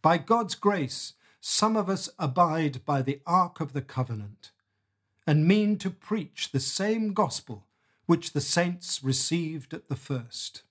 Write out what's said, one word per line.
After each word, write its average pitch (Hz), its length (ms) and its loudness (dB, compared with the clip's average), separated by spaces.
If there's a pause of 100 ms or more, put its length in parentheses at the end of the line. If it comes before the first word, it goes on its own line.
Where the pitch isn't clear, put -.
By 165 160 6
God's 220 380 0
grace, 180 580 -2 (280)
some 220 360 0
of 190 120 -2
us - 200 -2 (100)
abide 156 680 2
by 139 160 0
the 131 240 -4
Ark 180 360 2
of 139 100 -6
the 139 100 -4
Covenant 110 680 -8 (760)
and 156 220 4
mean 208 300 4
to 190 120 -4
preach - 640 -8
the 139 80 0
same 214 540 -2
gospel 135 520 -4 (420)
which 170 260 2
the 143 80 0
saints 175 600 -2
received 156 720 -2
at - 140 -14
the 139 80 -4
first. - 760 -8